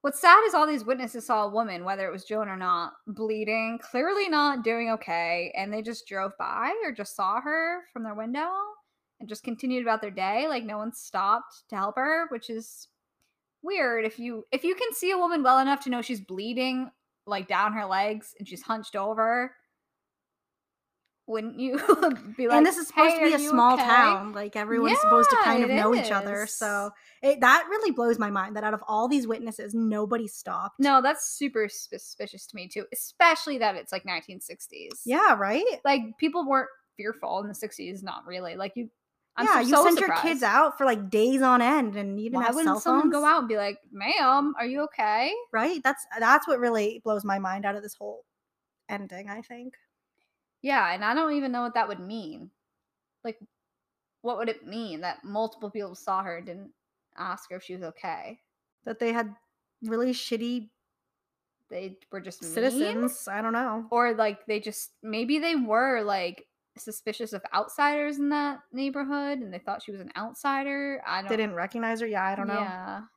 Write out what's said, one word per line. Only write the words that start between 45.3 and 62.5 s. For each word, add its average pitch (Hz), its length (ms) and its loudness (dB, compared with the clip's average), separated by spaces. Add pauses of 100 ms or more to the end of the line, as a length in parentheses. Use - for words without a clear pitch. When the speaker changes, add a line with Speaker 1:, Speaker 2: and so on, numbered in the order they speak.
Speaker 2:
Right? 285 280 0
That's, 269 240 0 (120)
that's 240 280 6
what 277 120 2
really 226 440 0
blows 208 220 -2
my 196 140 0
mind 196 260 -6
out 202 120 -2
of 202 60 -12
this 208 120 -16
whole 208 320 -14 (640)
ending, 202 400 -10
I 214 100 -10
think. 247 320 -16 (880)
Speaker 1:
Yeah, 220 320 2
and 202 100 -6
I 220 80 2
don't 302 220 2
even 269 180 0
know 240 80 -2
what 240 140 -4
that 214 140 2
would 190 120 -8
mean. 190 500 -12 (720)
Like, 226 160 -10 (840)
what 233 160 -4
would 233 100 -2
it - 180 -8
mean 190 360 -10
that 175 200 -6
multiple 214 480 -4
people 196 240 -8
saw 190 280 -2
her 170 160 -8
and 180 80 -14
didn't 190 240 -16 (480)
ask 185 320 -10
her 180 60 -10
if 185 80 -14
she 185 100 -12
was 180 80 -12
okay? 170 580 -12 (460)
Speaker 2:
That 226 120 -10
they 233 140 -2
had 220 240 -4 (460)
really 233 320 -2
shitty 240 560 -6 (1000)
Speaker 1:
They 190 300 -12 (120)
were 196 120 -10
just 185 200 -16
mean? 165 120 -12